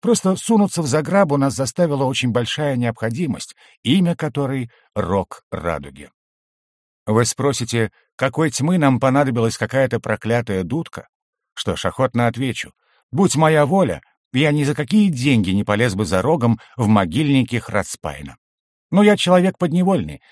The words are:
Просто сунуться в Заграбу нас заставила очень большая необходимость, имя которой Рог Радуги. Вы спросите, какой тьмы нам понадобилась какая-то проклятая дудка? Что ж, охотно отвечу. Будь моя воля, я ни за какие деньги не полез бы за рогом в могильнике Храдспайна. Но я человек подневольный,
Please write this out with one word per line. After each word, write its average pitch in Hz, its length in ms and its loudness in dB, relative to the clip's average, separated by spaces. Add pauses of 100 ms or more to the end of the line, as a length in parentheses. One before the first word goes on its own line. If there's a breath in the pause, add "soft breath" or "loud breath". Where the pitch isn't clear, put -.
Просто 190 340 2
сунуться 202 460 0
в 156 60 -2
Заграбу 156 500 2
нас 139 160 0
заставила 139 520 -2
очень 127 260 -2
большая 131 440 -2
необходимость, 120 800 -4 (280 soft breath)
имя 170 320 2
которой 135 560 -6 (240 soft breath)
Рог 95 560 -4
Радуги. 71 580 -8 (960)
Вы 113 200 2
спросите, 120 680 -2 (240)
какой 139 340 -2
тьмы 165 280 -2
нам 135 220 2
понадобилась 127 580 0
какая-то 123 420 0
проклятая 107 640 -2
дудка? 139 440 -8 (460)
Что 90 220 -4
ж, - 100 -8
охотно 120 420 0
отвечу. 120 440 -6 (400)
Будь 175 240 2
моя 156 300 4
воля, 139 360 0 (320 soft breath)
я 147 180 2
ни 147 120 0
за 143 100 0
какие 196 360 2
деньги 123 420 2
не 101 120 0
полез 104 320 0
бы 104 100 -2
за 92 160 0
рогом 120 380 2 (160 loud breath)
в 117 120 0
могильнике 117 720 2
Храдспайна. 76 800 -8 (540)
Но 196 120 4
я 208 140 4
человек 180 400 2
подневольный, 160 640 -2 (100)